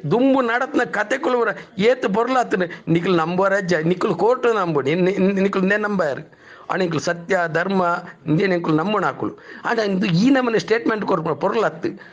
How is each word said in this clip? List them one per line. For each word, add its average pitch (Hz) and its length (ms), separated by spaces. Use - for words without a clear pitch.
ದುಂಬು 262 300
ನಡತ್ನ 247 420
ಕತೆ 208 360
ಕುಲುವರ 240 300
ಏತ್ 254 280
ಬೊರ್ಲಾತ್ನ 226 560
ನಿಕ್ಲು 175 280
ನಂಬೋರಜ್ಜ, 185 580
ನಿಕ್ಲು 175 400
ಕೋರ್ಟ್ 240 320
ನಂಬು, 165 260
ನಿ-, 139 120
ನಿ-, 190 460
ನಿಕ್ಲು 196 220
ನೇ 196 140
ನಂಬಾಯರ್. 190 440
ಆಂಡ 185 120
ನಿಕ್ಲು 175 180
ಸತ್ಯ, 170 480
ಧರ್ಮ, 185 340
ಇಂದೇ 165 200
ನಿಕ್ಲು 170 280
ನಂಬುಣ 180 320
ಹಾಕುಲು. 110 320
ಆಂಡ 226 140
ಇಂದು 202 280
ಈ 196 240
ನಮೂನೆ 247 280
ಸ್ಟೇಟ್ಮೆಂಟ್ 220 460
ಕೊರ್ಪುನ 165 280
ಪೊರ್ಲಾತ್. 180 540